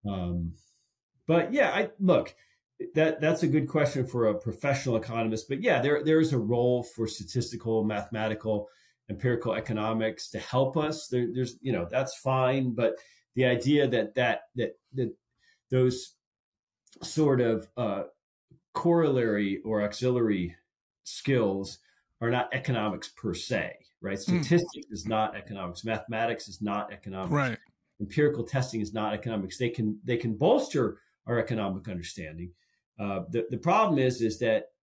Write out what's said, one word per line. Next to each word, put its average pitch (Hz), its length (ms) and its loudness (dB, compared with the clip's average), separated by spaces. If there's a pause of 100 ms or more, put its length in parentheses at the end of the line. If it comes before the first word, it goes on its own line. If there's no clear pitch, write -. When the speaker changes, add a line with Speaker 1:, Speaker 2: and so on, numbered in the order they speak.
Speaker 1:
Um, 87 460 -2 (720)
but 170 240 2
yeah, 254 200 4
I, 220 180 0 (100)
look, 180 360 4 (580)
that, 156 280 2
that's 160 220 2
a 165 40 2
good 139 220 2
question 143 360 0
for 117 220 0
a 104 100 2
professional 131 600 -2
economist. 110 500 -2
But 139 160 -4
yeah, 131 180 4
there, 143 220 2
there 156 160 6
is 151 140 2
a 131 40 2
role 120 460 2
for 113 240 -4
statistical, 113 800 -2
mathematical, 107 800 -2 (420)
empirical 117 440 0
economics 110 800 -2
to 104 80 -8
help 131 360 0
us. 156 320 -2
There, 123 260 0
there's, 123 280 -4
you 131 100 -2
know, 90 180 -2
that's 131 280 -2
fine. 131 580 2
But 113 200 2 (400)
the 127 100 4
idea 135 420 4
that, 113 280 0
that, 120 260 0 (140)
that, 120 160 -2 (240)
that 123 200 -2 (560)
those 127 440 2 (840)
sort 143 380 2
of, 117 380 2
uh, 101 260 -2 (680)
corollary 120 920 4
or 110 180 0
auxiliary 104 760 0 (480)
skills 98 760 0 (400)
are 117 120 0
not 123 200 0
economics 107 640 -2
per 101 180 -4
se, - 440 -4 (240)
right? 98 160 -6
Speaker 2:
Hmm. 175 240 0
Speaker 1:
Statistics 170 500 0
is 107 140 -10
not 107 300 0
economics. 98 500 -10
Mathematics 113 640 -4
is 95 120 -14
not 104 300 -4
economics. 95 400 -8
Speaker 2:
Right. 135 260 0 (440)
Speaker 1:
Empirical 120 420 0
testing 127 380 -2
is 104 120 -6
not 104 200 -2
economics. 104 440 -6
They 123 120 0
can, 107 340 -4
they 123 140 0
can 113 180 -2
bolster 139 640 2 (280)
our 117 140 0
economic 98 480 -4
understanding. 87 640 -10 (460)
Uh, 98 320 -4
the, - 200 -2
the 123 80 -4
problem 185 420 2
is, 127 220 2
is 110 180 0
that 110 280 2 (160)